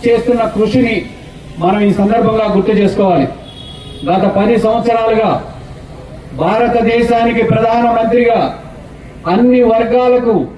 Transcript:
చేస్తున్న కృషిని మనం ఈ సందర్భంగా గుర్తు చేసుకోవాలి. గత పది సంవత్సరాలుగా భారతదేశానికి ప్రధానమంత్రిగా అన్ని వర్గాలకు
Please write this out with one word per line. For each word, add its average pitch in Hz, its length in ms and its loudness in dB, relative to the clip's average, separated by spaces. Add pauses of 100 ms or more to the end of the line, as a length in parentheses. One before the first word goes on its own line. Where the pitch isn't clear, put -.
చేస్తున్న 233 360 2 (140)
కృషిని 226 400 2 (680)
మనం 202 260 2
ఈ - 100 2
సందర్భంగా 220 560 2
గుర్తు 202 240 2
చేసుకోవాలి. 175 480 2 (840)
గత 185 140 2 (140)
పది 220 180 2 (100)
సంవత్సరాలుగా 226 640 0 (1120)
భారతదేశానికి 233 1080 2
ప్రధానమంత్రిగా 226 880 2 (960)
అన్ని 247 280 4 (120)
వర్గాలకు 240 600 2 (220)